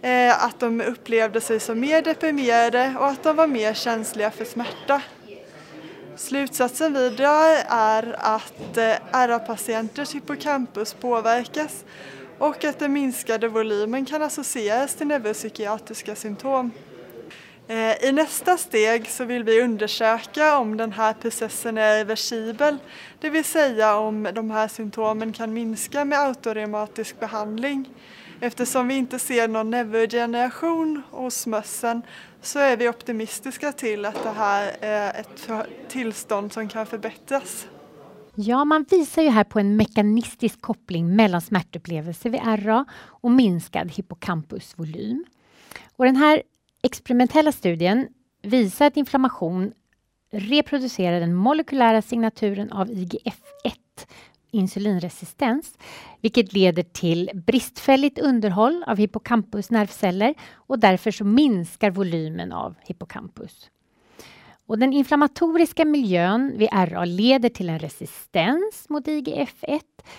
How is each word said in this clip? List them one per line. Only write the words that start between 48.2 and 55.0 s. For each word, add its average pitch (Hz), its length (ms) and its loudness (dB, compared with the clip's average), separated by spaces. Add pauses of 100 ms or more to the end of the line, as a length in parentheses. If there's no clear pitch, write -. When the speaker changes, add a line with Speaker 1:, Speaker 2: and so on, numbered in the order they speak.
Speaker 2:
visar 220 440 4
att 285 120 4
inflammation 220 760 0 (600)
reproducerar 214 880 0
den 170 160 0
molekylära 233 680 4
signaturen 220 720 -2
av 202 200 -4
I 185 140 -6
G 175 200 -8
F - 140 -8 (240)
ett, - 440 -10 (440)
insulinresistens, 202 1300 -2 (440)